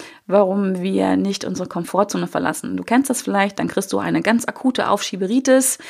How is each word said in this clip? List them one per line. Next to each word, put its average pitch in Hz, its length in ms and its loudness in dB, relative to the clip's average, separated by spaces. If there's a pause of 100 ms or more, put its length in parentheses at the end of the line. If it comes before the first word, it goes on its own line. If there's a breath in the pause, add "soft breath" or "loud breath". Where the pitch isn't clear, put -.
(260 loud breath)
warum 190 560 2
wir 190 340 2
nicht 196 300 -2
unsere 180 240 -6
Komfortzone 175 560 0
verlassen. - 500 -4
Du 180 60 -6
kennst 254 260 2
das 247 140 -2
vielleicht, 196 360 0
dann 180 100 -2
kriegst - 260 -2
du 196 60 0
eine 170 200 0
ganz 226 260 0
akute - 440 -2
Aufschieberitis, 240 880 2 (120 loud breath)